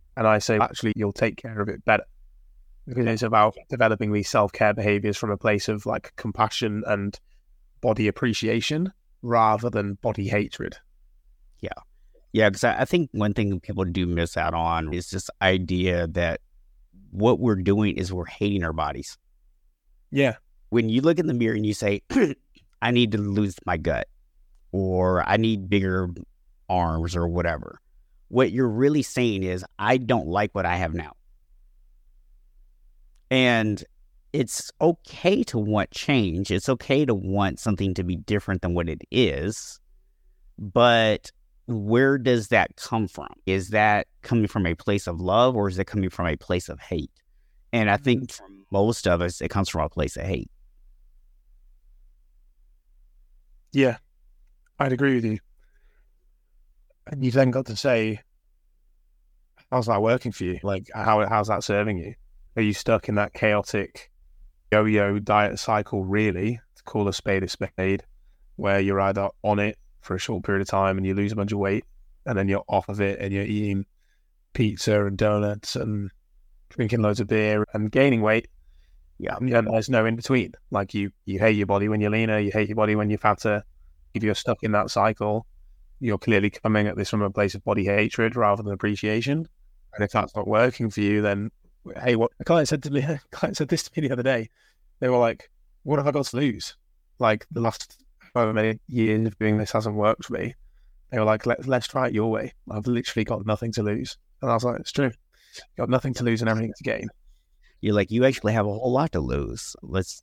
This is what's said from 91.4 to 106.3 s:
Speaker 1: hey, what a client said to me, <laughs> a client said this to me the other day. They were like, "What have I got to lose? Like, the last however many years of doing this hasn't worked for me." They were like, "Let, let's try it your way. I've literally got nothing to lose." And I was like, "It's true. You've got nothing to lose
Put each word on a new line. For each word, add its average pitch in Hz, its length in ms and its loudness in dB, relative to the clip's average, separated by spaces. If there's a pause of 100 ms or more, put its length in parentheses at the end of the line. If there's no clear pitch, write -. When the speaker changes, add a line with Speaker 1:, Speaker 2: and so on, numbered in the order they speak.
Speaker 1:
hey, 123 140 2
what 113 240 2
a - 60 -12
client 165 240 4
said 143 140 -2
to 143 80 -6
me, 139 100 0
<laughs> - 20 0
a 147 160 -4 (120)
client - 260 -4
said 151 100 -2
this 165 160 -2
to - 80 -18 (100)
me 147 60 0
the 127 60 -4
other 123 100 -2
day. 120 260 -2 (520)
They 131 80 0
were 123 80 4
like, 117 320 0 (340)
"What 143 160 0
have 139 80 0
I 147 40 2
got 143 160 0
to 117 100 -6
lose? 127 400 -2 (420)
Like, 110 320 2
the 113 80 -6
last - 420 -4 (320)
however 110 200 2
many 110 340 0
years 113 400 2
of 104 100 -8
doing 107 200 2
this 107 160 -2
hasn't 107 240 -2
worked 104 280 0
for - 80 -10
me." - 220 -6 (560)
They 123 80 -2
were 107 60 2
like, 107 200 2
"Let, 120 220 -2
let's 123 200 0
try 131 200 -2
it - 60 -4
your 110 180 0
way. 107 220 -4 (160)
I've 104 180 -8
literally 117 380 -2
got 104 200 -4
nothing 110 280 -2
to 113 100 -2
lose." 104 340 -4 (240)
And 135 80 -2
I 117 40 2
was 113 100 0
like, 123 160 -2
"It's - 140 -12
true. 135 180 0 (440)
You've - 220 -20
got 117 120 -4
nothing 127 260 0
to 127 80 -6
lose 113 180 0